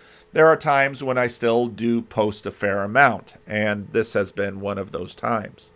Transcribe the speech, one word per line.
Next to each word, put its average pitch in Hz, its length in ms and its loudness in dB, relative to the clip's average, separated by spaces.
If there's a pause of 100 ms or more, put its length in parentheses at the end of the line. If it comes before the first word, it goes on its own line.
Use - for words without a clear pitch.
(320)
there 160 160 6
are 160 100 6
times 139 440 0
when 131 140 -2
I 123 120 2
still 120 400 0
do 117 340 -2
post 107 420 -2
a 98 60 -6
fair 101 320 -2
amount, 110 540 2 (100)
and 104 460 -2
this 110 200 0
has 101 200 -2
been 98 280 -6
one 101 160 -6
of 98 140 -8
those 90 240 -10
times. - 600 -8